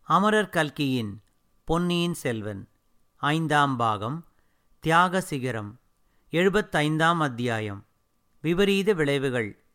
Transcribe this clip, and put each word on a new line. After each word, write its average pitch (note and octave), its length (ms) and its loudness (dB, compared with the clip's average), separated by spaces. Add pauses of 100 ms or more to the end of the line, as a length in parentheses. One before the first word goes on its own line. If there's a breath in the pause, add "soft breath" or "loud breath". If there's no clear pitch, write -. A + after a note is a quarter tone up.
அமரர் G3+ 480 2
கல்கியின் C3 720 -2 (420)
பொன்னியின் F3 500 0
செல்வன், G#2+ 540 -6 (480)
ஐந்தாம் D3 600 2
பாகம், A#2 500 -2 (540)
தியாக F3 420 2
சிகரம், A#2+ 580 -6 (520)
எழுபத்தைந்தாம் E3 880 2
அத்தியாயம். A#2 680 -4 (560)
விபரீத G3 520 0
விளைவுகள். C#3 720 -2 (120)